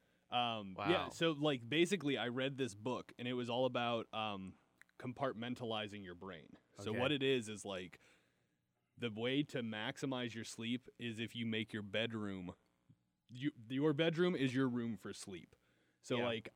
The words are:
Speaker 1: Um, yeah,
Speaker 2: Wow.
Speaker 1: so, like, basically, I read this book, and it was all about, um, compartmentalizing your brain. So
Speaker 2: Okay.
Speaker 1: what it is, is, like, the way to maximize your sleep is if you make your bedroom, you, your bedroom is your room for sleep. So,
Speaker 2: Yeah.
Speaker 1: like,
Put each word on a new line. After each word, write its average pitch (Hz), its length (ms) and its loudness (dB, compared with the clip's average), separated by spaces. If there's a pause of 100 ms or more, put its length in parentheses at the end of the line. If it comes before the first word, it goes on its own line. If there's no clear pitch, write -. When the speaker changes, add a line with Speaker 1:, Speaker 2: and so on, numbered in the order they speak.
(300)
Speaker 1:
Um, 113 480 0
yeah, 98 260 4
Speaker 2:
Wow. 90 60 -6
Speaker 1:
so, 165 220 2
like, 143 360 0
basically, 151 480 2
I 113 120 0
read 131 280 0
this 123 180 -2
book, 107 440 -4
and 123 100 -4
it 123 60 0
was 123 160 -2
all 127 160 4
about, 120 480 2
um, 101 400 -2 (440)
compartmentalizing 113 1040 -2
your 90 120 -10
brain. 87 420 -12 (220)
So 104 140 -4
Speaker 2:
Okay. 107 80 0
Speaker 1:
what 135 120 4
it 135 100 0
is, 127 280 2
is, 104 160 -8
like, 92 340 -8 (960)
the 117 140 -2
way 123 340 2
to 135 180 -4
maximize 120 720 -2
your 113 100 -6
sleep 117 440 -4 (100)
is 117 220 -4
if 113 160 -4
you 117 80 -2
make 110 300 0
your 107 80 -2
bedroom, 104 720 -2 (760)
you, 127 240 -2 (160)
your 139 240 4
bedroom 165 420 4
is 131 200 2
your 135 140 6
room 117 280 0
for 98 160 -8
sleep. - 420 -10 (500)
So, 123 120 0
Speaker 2:
Yeah. 120 80 4
Speaker 1:
like, 117 320 0